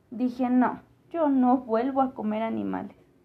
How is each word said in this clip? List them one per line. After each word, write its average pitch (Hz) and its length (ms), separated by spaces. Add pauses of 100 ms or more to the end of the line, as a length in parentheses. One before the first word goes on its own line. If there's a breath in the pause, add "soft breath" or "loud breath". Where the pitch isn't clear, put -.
dije, 247 400
no, 247 320 (280)
yo 320 200
no 254 280
vuelvo 254 440
a 262 140
comer 214 260
animales. 202 560 (280)